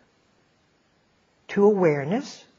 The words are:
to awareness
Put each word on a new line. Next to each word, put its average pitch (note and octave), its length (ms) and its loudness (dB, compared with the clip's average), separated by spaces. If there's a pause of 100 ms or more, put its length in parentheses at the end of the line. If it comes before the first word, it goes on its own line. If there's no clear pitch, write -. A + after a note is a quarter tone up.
(1500)
to G3+ 140 0
awareness F#3 800 0 (160)